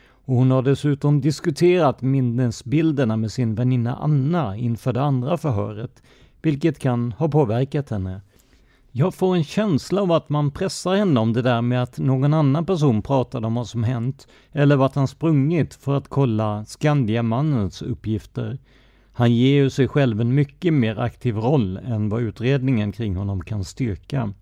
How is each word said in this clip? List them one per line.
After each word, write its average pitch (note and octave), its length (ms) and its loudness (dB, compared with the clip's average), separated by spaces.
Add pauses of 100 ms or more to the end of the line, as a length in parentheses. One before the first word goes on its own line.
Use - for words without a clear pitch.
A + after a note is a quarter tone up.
Och - 260 -4
hon C3 160 4
har C3 100 2
dessutom C#3+ 600 0
diskuterat D#3 800 2
minnesbilderna B2+ 1160 0
med A2 140 -2
sin A2+ 240 -2
väninna B2 400 0
Anna D3 600 0
inför A#2+ 360 -4
det A#2+ 80 -2
andra C#3 360 0
förhöret, G#2+ 680 -6 (380)
vilket D3+ 380 0
kan A#2+ 320 0
ha D3+ 180 -2
påverkat C#3 600 0
henne. F#2+ 320 -6 (720)
Jag D3+ 240 -2
får F#3 200 0
en E3 80 2
känsla G3 580 -2
av F#3 100 0
att D#3+ 180 0
man D3 220 0
pressar F#3 440 -4
henne F#3 240 2
om A2 140 2
det B2 80 0
där A#2+ 200 2
med B2 220 0
att B2 140 -8
någon C#3+ 360 2
annan D3+ 320 2
person D3 360 2
pratade B2 460 -2
om A2+ 80 -2
vad A#2+ 120 -4
som A#2 160 -4
hänt B2 440 -4 (240)
eller C#3+ 240 4
vart C3+ 200 2
han C#3 120 2
sprungit D3+ 680 0
för C#3 240 -4
att - 100 -6
kolla G#2+ 580 0
Skandiamannens A#2+ 1160 0
uppgifter. A2 800 -6 (520)
Han A#2+ 240 2
ger C#3 280 4
ju C3+ 60 2
sig C3 180 2
själv A#2+ 340 0
en A#2+ 140 0
mycket D3 380 0
mer A2+ 260 0
aktiv A#2+ 360 -4
roll A2 420 0
än G#2+ 320 -4
vad A2+ 120 -2
utredningen A#2 720 -2
kring G#2 240 -4
honom G2 280 -4
kan G2+ 200 -6
styrka. A2 800 -6